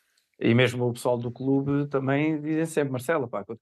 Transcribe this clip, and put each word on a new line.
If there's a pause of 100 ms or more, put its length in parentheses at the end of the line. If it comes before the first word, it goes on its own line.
(380)
E
mesmo
o
pessoal
do
clube
também
dizem
sempre,
"Marcelo,
pá,
quando